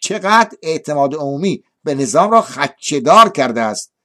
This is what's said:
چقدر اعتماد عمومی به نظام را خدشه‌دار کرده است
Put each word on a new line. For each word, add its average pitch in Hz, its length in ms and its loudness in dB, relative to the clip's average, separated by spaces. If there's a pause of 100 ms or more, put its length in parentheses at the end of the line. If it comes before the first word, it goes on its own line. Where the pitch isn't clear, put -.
چقدر 214 500 0 (120)
اعتماد 147 520 -2
عمومی 143 500 -4 (200)
به 147 100 -4
نظام 139 360 0
را 226 120 4
خدشه‌دار 147 840 2
کرده 120 320 -2
است 107 320 -6 (120)